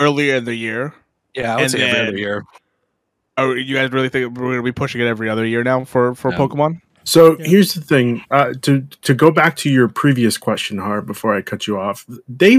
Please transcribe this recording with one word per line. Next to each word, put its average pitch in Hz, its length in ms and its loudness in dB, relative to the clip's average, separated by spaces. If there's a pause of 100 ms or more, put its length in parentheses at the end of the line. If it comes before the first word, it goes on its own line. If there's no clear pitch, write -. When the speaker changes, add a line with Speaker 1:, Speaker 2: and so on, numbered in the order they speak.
Speaker 1:
earlier 143 360 2
in 123 80 -4
the 117 100 -6
year? 113 400 -6 (400)
Speaker 2:
Yeah, 117 180 -4
I - 40 -2
would 123 80 0
Speaker 1:
And 131 80 0
Speaker 2:
say 127 100 -4
every 123 100 0
Speaker 1:
then 117 160 0
Speaker 2:
other 98 100 -6
year. 101 260 -6 (920)
Speaker 1:
Are 131 200 0
you 131 180 -6
guys 131 180 -2
really 131 160 0
think 127 280 -4
we're 127 140 -6
gonna 123 120 -4
be 123 100 -2
pushing 127 280 -6
it 120 60 0
every 113 220 -4
other 110 180 -2
year 117 180 -2
now 127 200 0
for, 123 300 0
for 127 180 -4
Speaker 2:
Yeah. - 60 -4
Speaker 1:
Pokemon? 143 420 -2 (240)
Speaker 3:
So 165 340 6
Speaker 4:
Yeah. 160 80 -12
Speaker 3:
here's 185 280 4
the 175 60 -8
thing. 123 500 0
Uh, 131 220 0 (100)
to, 139 180 2 (220)
to 143 120 0
go 156 160 4
back 160 260 2
to - 140 -4
your 127 180 4
previous 123 480 0
question, 104 420 -6
Har, 104 220 -4
before 107 340 -4
I 98 80 -2
cut - 240 -10
you 104 120 -4
off, 101 260 -6 (240)
they 180 300 4